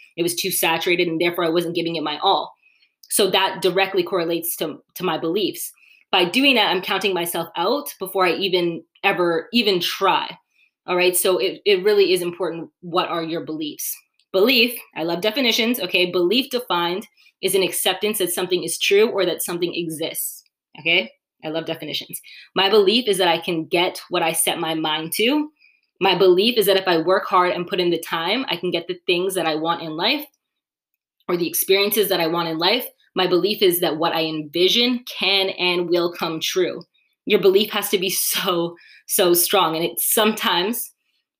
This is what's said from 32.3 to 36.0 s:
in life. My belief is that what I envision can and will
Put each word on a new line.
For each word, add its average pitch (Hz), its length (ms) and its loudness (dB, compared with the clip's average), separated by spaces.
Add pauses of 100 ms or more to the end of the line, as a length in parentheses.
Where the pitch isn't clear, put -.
in 160 80 -4
life. 202 280 0 (320)
My 185 80 2
belief 180 360 0
is 175 180 4
that 160 180 0
what 165 160 0
I 160 100 -2
envision 185 840 0
can 190 400 0
and 180 420 -2
will 175 220 2